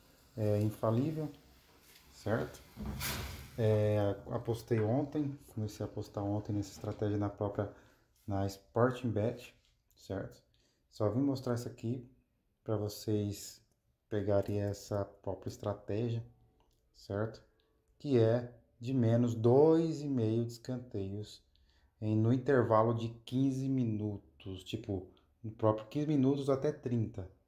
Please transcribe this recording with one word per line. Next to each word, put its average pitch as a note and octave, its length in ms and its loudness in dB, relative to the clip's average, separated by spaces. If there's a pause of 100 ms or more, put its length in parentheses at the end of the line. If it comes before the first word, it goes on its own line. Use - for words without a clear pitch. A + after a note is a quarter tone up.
(360)
é, G#2 240 2
infalível, B2 680 0 (840)
certo? - 480 -4 (960)
É, G#2 600 2 (160)
apostei A#2 480 -2
ontem, C#3 580 0 (160)
comecei G#2+ 320 -4
a - 20 -12
apostar G#2 360 -6
ontem G#2 280 -2
nessa G2+ 200 -2
estratégia G#2 440 -2
na G2+ 120 0
própria, G2+ 420 -2 (560)
na G2 200 0
Sporting A#2+ 640 0
Bet, G#2 440 -2 (400)
certo? - 480 -10 (480)
Só G#2+ 180 0
vim A2 120 0
mostrar C3+ 340 0
isso A#2 140 -6
aqui - 420 -6 (540)
pra A2 120 -2
vocês G#2 840 -4 (460)
pegarem G2+ 520 2
essa G2+ 440 -2
própria - 440 -8
estratégia, A2+ 760 -4 (720)
certo? - 440 -6 (600)
Que C3+ 180 2
é A#2 340 4 (280)
de A#2 120 -4
menos A#2 440 4
dois D3 680 6
e D3 60 -4
meio A#2 360 0
de A#2 60 -6
escanteios G#2 880 -8 (600)
em, A2 160 2
no A2 160 4
intervalo A#2 600 4
de A2+ 180 -4 (140)
quinze C3 440 0
minutos, G#2 960 -4
tipo, G2+ 420 -4 (340)
no A2 120 -10
próprio - 340 2
quinze D3 220 -2
minutos C#3 420 2
até C3+ 220 2
trinta A2+ 580 -4 (180)